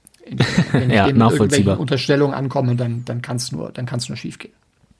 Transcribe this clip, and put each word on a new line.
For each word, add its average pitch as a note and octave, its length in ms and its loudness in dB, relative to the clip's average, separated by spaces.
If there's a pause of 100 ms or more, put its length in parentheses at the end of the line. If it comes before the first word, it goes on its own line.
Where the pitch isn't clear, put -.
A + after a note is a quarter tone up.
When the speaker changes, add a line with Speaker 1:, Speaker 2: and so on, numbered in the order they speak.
(260)
Speaker 1:
In, E3 140 -10 (340)
wenn B2 160 2
Speaker 2:
<laughs> A#2+ 40 2
Ja, G2+ 120 4
Speaker 1:
ich - 60 4
dem C3+ 60 4
mit - 20 6
Speaker 2:
nachvollziehbar. A2+ 560 4
Speaker 1:
irgendwelchen - 20 -6
Unterstellungen C#3 560 0
ankomme, C3 420 -2
dann, A#2+ 300 -4
dann B2 160 -6
kann's B2 320 -6
nur, - 180 -8
dann B2+ 140 -8
kann's B2 240 -8
nur C#3 80 -8
schief - 200 -10
gehen. - 160 -18 (460)